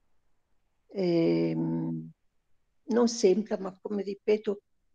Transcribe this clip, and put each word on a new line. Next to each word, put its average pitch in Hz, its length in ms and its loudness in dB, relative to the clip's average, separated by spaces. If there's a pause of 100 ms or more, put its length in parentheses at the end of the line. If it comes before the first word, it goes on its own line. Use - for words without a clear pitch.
(960)
Ehm, 165 1160 0 (720)
non 233 240 2
sempre, 208 500 2
ma 190 220 -10
come 202 220 -6
ripeto, 202 600 -2 (320)